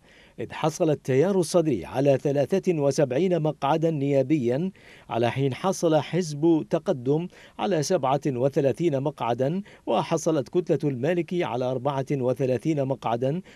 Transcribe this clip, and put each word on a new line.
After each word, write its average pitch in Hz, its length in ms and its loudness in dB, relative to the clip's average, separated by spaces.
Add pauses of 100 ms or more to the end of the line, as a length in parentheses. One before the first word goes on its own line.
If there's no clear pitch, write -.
(400)
إذ 78 120 -8
حصل 160 380 0
التيار 151 500 2
الصدري 156 460 0
على 135 320 2
ثلاثة 147 560 0
وسبعين 151 680 2
مقعدا 156 500 0
نيابيا، 139 800 0 (380)
على 117 220 0
حين 131 220 0
حصل 180 420 0
حزب 156 760 0
تقدم 156 580 -2 (320)
على 196 240 0
سبعة 139 440 0
وثلاثين 135 720 0
مقعدا، 135 600 -2 (240)
وحصلت 165 640 -2
كتلة 165 420 0
المالكي 170 520 -2
على 123 220 -2
أربعة 135 460 -2
وثلاثين 131 760 0
مقعدا، 131 560 -2 (140)